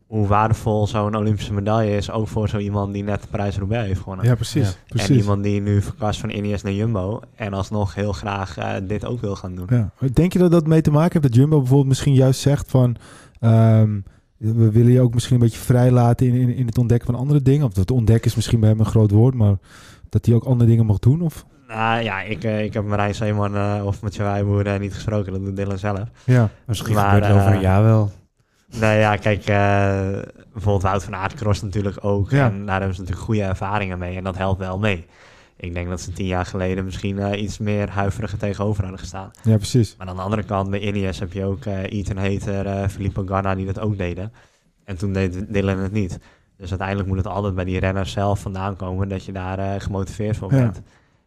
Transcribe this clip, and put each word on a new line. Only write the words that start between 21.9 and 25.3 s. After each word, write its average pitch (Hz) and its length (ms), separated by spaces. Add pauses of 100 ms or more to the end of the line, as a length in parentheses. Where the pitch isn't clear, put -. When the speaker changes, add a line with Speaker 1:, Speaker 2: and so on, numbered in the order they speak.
Speaker 1:
ja, 95 180
ik, 104 220
eh, 107 200
ik 101 100
heb 107 120
Marijn 101 300
Zeeman, 104 400
eh, 104 300
of 98 160
Mathieu 107 240
Wijboer, 101 420
eh, 101 120
niet 101 140
gesproken. 104 400